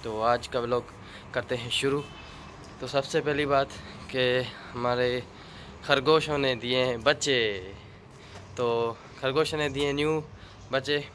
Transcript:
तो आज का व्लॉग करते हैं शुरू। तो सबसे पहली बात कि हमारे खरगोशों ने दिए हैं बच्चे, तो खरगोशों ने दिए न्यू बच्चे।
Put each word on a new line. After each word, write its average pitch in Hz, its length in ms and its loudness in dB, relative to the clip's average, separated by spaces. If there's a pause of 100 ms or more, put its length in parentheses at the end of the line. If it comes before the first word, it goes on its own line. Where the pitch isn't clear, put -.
तो 110 180 -2
आज 120 240 4
का 127 140 0
व्लॉग 120 240 2 (500)
करते 123 220 -2
हैं 120 140 -6
शुरू। 139 340 2 (760)
तो 131 60 -6
सबसे 139 340 2
पहली 147 260 2
बात 139 220 4 (460)
कि 127 320 4 (260)
हमारे 123 500 2 (640)
खरगोशों 147 520 4
ने 131 180 2
दिए 123 280 2
हैं 120 180 0
बच्चे, 113 720 2 (840)
तो 117 400 0 (240)
खरगोशों 151 380 2
ने 147 100 2
दिए 139 240 0
न्यू 151 320 2 (480)
बच्चे। 143 420 0